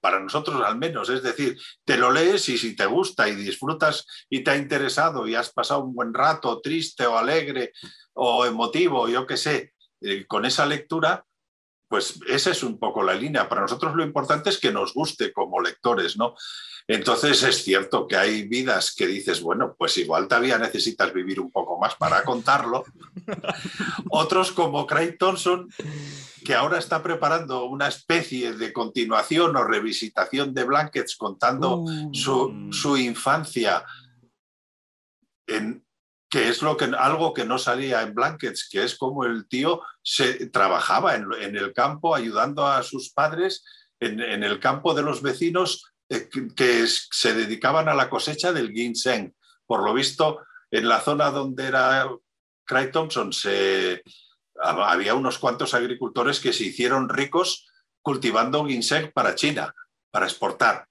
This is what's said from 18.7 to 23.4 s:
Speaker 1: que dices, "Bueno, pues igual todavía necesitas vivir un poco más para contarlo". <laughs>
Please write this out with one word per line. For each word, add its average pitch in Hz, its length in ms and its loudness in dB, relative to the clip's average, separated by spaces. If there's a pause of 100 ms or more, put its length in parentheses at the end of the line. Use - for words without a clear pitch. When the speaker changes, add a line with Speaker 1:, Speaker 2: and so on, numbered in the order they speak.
Speaker 1:
que 95 140 0
dices, 92 340 -2
"Bueno, 92 340 -2
pues 85 220 0
igual 80 300 0
todavía 120 320 2
necesitas 104 540 -2
vivir 92 260 -4
un 90 120 -6
poco 90 280 -4
más - 160 0
para 80 280 2
contarlo". 123 600 0 (320)
<laughs> - 960 -8